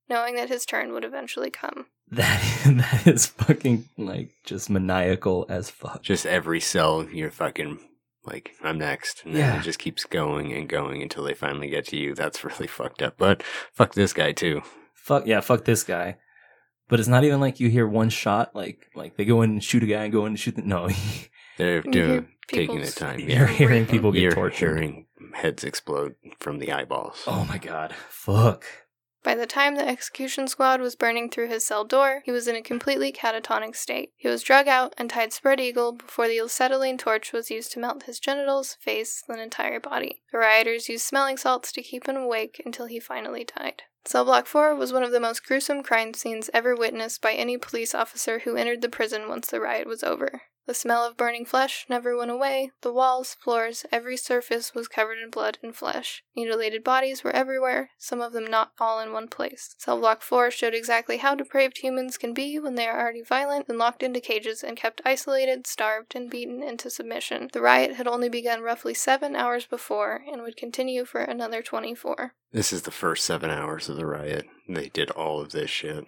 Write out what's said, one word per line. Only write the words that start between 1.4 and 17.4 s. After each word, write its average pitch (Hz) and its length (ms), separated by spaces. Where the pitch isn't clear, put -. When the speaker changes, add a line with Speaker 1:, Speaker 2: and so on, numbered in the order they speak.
Speaker 1:
come. - 360
Speaker 2:
That, 101 320
<laughs> - 20
that 123 400
is 135 200
fucking, 123 680
like, 95 340
just - 240
maniacal 92 800
as 92 220
fuck. - 320
Speaker 3:
Just - 240
every 82 340
cell, 80 500
you're 78 200
fucking, - 480
like, - 260
"I'm 160 160
next." - 460
And 165 100
then 151 60
Speaker 2:
Yeah. 127 200
Speaker 3:
it - 20
just 82 160
keeps - 260
going 73 480
and 76 160
going 69 340
until 71 220
they 69 100
finally 71 360
get 76 180
to 78 80
you. 71 180
That's 78 300
really - 220
fucked - 340
up. 71 160
But 95 260
fuck - 220
this 98 180
guy, 78 200
too. 78 300
Speaker 2:
Fuck, - 320
yeah, 110 140
fuck 117 240
this 113 200
guy. 90 320
But 120 100
it's 110 100
not 123 140
even 143 160
like 135 220